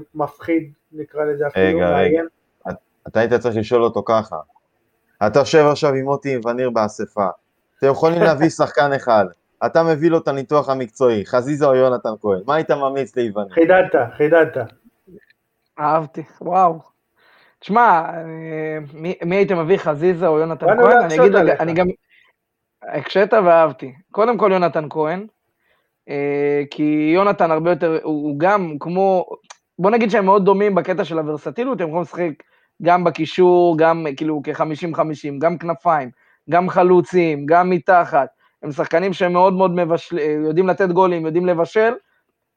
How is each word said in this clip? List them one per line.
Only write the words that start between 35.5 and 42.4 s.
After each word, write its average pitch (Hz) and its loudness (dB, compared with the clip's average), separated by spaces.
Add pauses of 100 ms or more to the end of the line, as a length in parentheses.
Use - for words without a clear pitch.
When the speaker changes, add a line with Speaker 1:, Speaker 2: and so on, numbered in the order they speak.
Speaker 3:
כנפיים, 160 -2 (400)
גם 175 2
חלוצים, 170 2
גם 175 4
מתחת, 170 2 (380)
הם 151 -8
שחקנים 170 -2
שהם 175 -2
מאוד 185 4
מאוד 185 2
מבשל-, 170 -4
אה, 147 -2 (220)
יודעים 160 0
לתת 185 0
גולים, 175 0
יודעים 165 -2
לבשל. 180 0 (640)